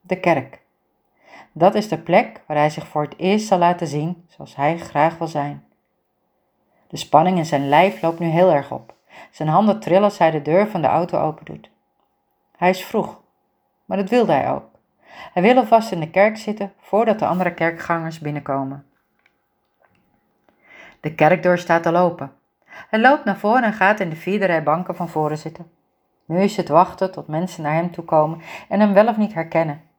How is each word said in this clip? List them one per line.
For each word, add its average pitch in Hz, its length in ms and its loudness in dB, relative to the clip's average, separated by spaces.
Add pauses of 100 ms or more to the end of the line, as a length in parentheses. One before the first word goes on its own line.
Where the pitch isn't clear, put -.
De 185 200 -8
kerk. 151 400 -2 (920)
Dat 180 220 2
is 214 140 -2
de 156 100 -6
plek 190 480 0
waar 151 100 -4
hij 151 140 2
zich 151 160 -14
voor 151 160 -4
het 151 140 -8
eerst 208 300 -2
zal 185 120 2
laten 175 280 2
zien 151 420 -6
zoals - 280 -20
hij 156 220 0
graag 160 400 0
wil 170 80 -6
zijn. 143 380 -8 (1200)
De - 80 -14
spanning 175 420 2
in 160 80 -2
zijn 139 220 -2
lijf 180 340 2
loopt 165 160 -2
nu 170 80 -4
heel 175 260 4
erg 139 200 -2
op. - 220 -14 (360)
Zijn 156 180 -6
handen 202 320 2
trillen 180 220 2
als 202 160 0
hij 165 120 4
de 156 120 -4
deur 175 260 2
van 202 120 -6
de 151 60 0
auto 170 340 0
opendoet. 156 500 -8 (840)
Hij 180 140 2
is 185 140 -4
vroeg, - 360 -6 (640)
maar 190 120 -6
dat 190 140 -2
wilde 220 220 2
hij 131 180 0
ook. 139 140 -6 (680)
Hij 180 100 0
wil 240 140 6
alvast 220 360 2
in 175 80 -6
de 156 100 -8
kerk 208 260 2
zitten 208 420 -8
voordat 220 400 0
de - 80 -2
andere 175 280 -2
kerkgangers 165 640 -4
binnenkomen. 139 680 -6 (2250)
De 156 140 -6
kerkdeur 170 440 4
staat 170 280 0
al 170 100 2
open. 170 360 -2 (340)
Hij - 340 -6
loopt 277 240 4
naar 196 140 -2
voren 240 260 2
en 208 80 0
gaat 214 280 2
in 180 100 -4
de 156 60 -8
vierde 190 280 -2
rij 170 180 0
banken 165 340 -2
van 170 120 -8
voren 156 300 -2
zitten. 160 320 -14 (540)
Nu 170 160 -2
is 202 160 0
het 180 120 -4
wachten 180 440 0
tot 151 140 -14
mensen 160 360 -6
naar 151 120 -2
hem 170 160 -2
toe 170 140 -14
komen 160 380 0 (260)
en 196 120 0
hem 208 120 4
wel 208 160 6
of 220 80 -2
niet 208 180 -2
herkennen. 165 540 -4 (100)